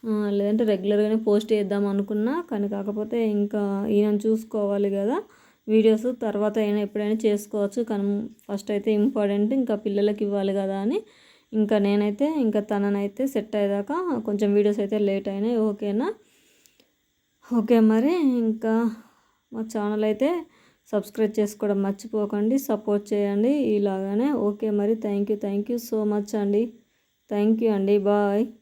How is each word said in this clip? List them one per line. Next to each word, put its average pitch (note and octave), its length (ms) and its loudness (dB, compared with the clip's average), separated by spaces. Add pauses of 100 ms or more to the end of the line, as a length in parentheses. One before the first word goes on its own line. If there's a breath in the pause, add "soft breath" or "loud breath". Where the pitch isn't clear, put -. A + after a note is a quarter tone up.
ఆ, G#3+ 260 0
లేదంటే G3+ 340 2
రెగ్యులర్గానే G#3 520 2
పోస్ట్ G#3+ 360 2
చేద్దాం G3+ 360 2
అనుకున్నా, G#3 540 -2
కానీ G#3 280 -4
కాకపోతే G#3 480 -4 (120)
ఇంకా G#3 320 0 (260)
ఈయనను G#3 320 2
చూసుకోవాలి G#3 720 0
కదా, G3+ 280 0 (500 soft breath)
వీడియోస్ A3 400 4 (140)
తర్వాత G#3 360 -2
అయినా G#3 220 2
ఎప్పుడైనా G#3 420 -2
చేసుకోవచ్చు, G#3 640 0
కానీ G3+ 240 -2 (340)
ఫస్ట్ G3+ 300 -8
అయితే G#3 220 -2
ఇంపార్టెంట్ G#3 600 2
ఇంకా A#3+ 220 0
పిల్లలకి G#3 480 0
ఇవ్వాలి G3 300 -2
కదా G3 260 -2
అని B3 200 0 (540 soft breath)
ఇంకా G#3+ 260 2
నేనైతే G#3 560 2
ఇంకా A3 240 0
తననైతే G3+ 680 -2
సెట్ A3 280 -4
అయ్యేదాకా G3+ 400 0 (240)
కొంచెం G#3 340 0
వీడియోస్ G#3 260 2
అయితే G#3+ 200 -2
లేట్ G3 300 0
అయినాయి. G#3 280 -2
ఓకేనా? G#3+ 500 -2 (1400 soft breath)
ఓకే, A#3 300 4
మరి A3+ 340 4 (240)
ఇంకా A3 360 0 (800 loud breath)
మా A3+ 100 -8
ఛానల్ G#3+ 420 -4
అయితే G#3+ 260 0 (600 soft breath)
సబ్స్క్రైబ్ G#3+ 440 -2
చేసుకోవడం G#3 480 -2
మర్చిపోకండి, G#3 800 -2
సపోర్ట్ G#3 460 -2
చేయండి G#3 480 0 (160)
ఇలాగానే. G3+ 640 0 (100)
ఓకే, G#3 280 -2
మరి G#3 260 0
thank G#3 300 -2
you, G#3 120 -2
thank G#3 280 -4
you A#3+ 140 -4
so A3+ 260 -4
much G#3 300 -2
అండి, G#3 280 2 (680 soft breath)
thank G#3+ 260 2
you A3+ 140 2
అండి, G3+ 280 2
bye. G3+ 440 2 (180)